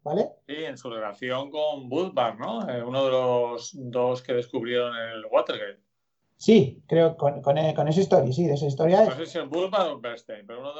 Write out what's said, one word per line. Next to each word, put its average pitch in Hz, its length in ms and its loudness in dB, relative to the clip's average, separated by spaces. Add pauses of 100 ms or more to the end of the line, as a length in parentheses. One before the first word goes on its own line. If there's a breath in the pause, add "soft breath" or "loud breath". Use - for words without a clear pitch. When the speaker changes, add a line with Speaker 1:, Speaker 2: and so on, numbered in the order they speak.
Speaker 1:
¿vale? 160 280 -2 (140)
Speaker 2:
Sí, 143 100 -12 (100)
en 135 120 -12
su 127 120 -12
relación 123 600 -6
con 147 380 -4
Woodward, 131 480 -2
¿no? 190 320 -6
Eh, 123 140 -6
uno 131 220 0
de 131 60 2
los 123 640 0
dos 123 480 -2
que 135 120 -6
descubrieron 120 640 -2
el 113 340 -8
Watergate. 110 480 -2 (560)
Speaker 1:
Sí, 190 500 6
creo, 160 300 4
con, 143 260 0
con, 143 160 2
eh, 156 160 0
con 151 140 0
esa 156 140 2
historia, 127 320 4
sí, 170 120 0
de 143 100 2
esa 139 100 -2
historia 160 400 4
Speaker 2:
No 143 60 0
Speaker 1:
es 127 60 -6
Speaker 2:
sé 160 80 -6
si 165 120 -8
el 151 100 -6
Woodward 185 440 0
o 131 100 -10
Bernstein, 117 440 -12
pero 117 140 -16
uno 143 200 -10